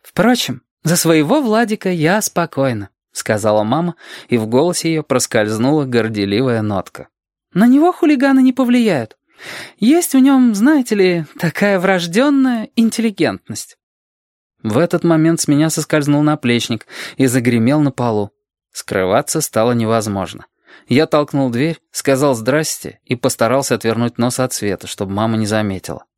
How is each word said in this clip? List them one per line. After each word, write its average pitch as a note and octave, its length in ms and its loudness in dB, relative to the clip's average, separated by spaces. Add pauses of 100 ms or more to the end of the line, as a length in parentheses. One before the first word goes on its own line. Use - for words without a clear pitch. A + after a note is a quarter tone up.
«Впрочем, - 600 -2 (200)
за E3 140 2
своего E3 440 2
Владика G#3+ 480 -2
я F3 320 0
спокойна», C3+ 680 -4 (220)
сказала G#2+ 520 0
мама, D#3+ 320 -2 (340)
и B2 80 0
в A2+ 100 -2
голосе D#3+ 420 0
её D#3 140 -2
проскользнула A#2+ 800 0
горделивая A2+ 760 0
нотка. G#2 460 -6 (460)
«На G#3 140 4
него D4 240 4
хулиганы C#4 500 2
не C4 120 4
повлияют. A#3+ 640 0 (600)
Есть D#4+ 360 2
в C4+ 60 4
нём, B3+ 360 4
знаете A#3+ 400 2
ли, F3+ 300 2 (140)
такая G3 400 0
врождённая G#3+ 960 0
интеллигентность». G3+ 1000 -2 (880)
В G#2+ 140 0
этот F3 260 0
момент E3 380 2
с - 60 -4
меня D3+ 220 2
соскользнул D3 520 0
наплечник A#2+ 640 -2 (320)
и C3+ 80 2
загремел B2 560 2
на C#3+ 100 0
полу. A2 400 -4 (400)
Скрываться G2+ 680 -2
стало A#2 300 0
невозможно. A2 720 -4 (420)
Я C#3+ 200 2
толкнул C#3+ 420 0
дверь, C#3+ 300 -4 (120)
сказал C3+ 440 0
«здрасте» B2+ 680 -6
и - 120 -4
постарался B2+ 600 -2
отвернуть A2+ 420 -2
нос A#2+ 220 -2
от B2+ 140 -2
света, G2+ 340 -6
чтобы G2 260 -8
мама A2 240 -2
не A2 100 -2
заметила. G2+ 580 -4 (120)